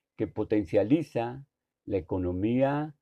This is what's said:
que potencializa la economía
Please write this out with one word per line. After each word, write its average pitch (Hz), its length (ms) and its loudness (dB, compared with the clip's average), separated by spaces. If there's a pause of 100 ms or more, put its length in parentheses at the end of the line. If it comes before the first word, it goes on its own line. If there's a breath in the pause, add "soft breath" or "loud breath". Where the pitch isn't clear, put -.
(180)
que 107 100 0
potencializa 117 1160 0 (400)
la 98 120 0
economía 113 1040 0